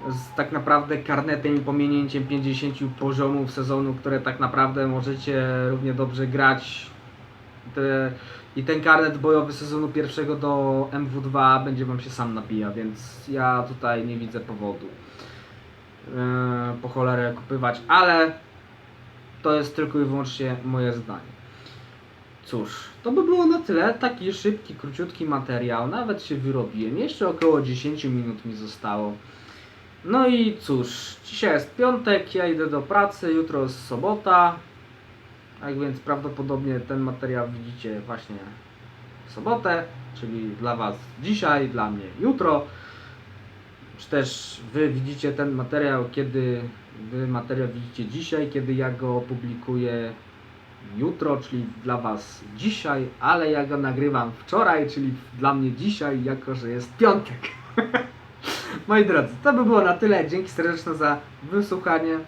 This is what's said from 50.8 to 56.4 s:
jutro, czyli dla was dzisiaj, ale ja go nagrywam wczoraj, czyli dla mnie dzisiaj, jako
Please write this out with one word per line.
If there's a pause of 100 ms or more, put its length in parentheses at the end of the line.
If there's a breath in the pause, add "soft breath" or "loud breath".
jutro,
czyli (180)
dla
was (140)
dzisiaj, (120)
ale
ja
go
nagrywam
wczoraj,
czyli (260)
dla
mnie
dzisiaj,
jako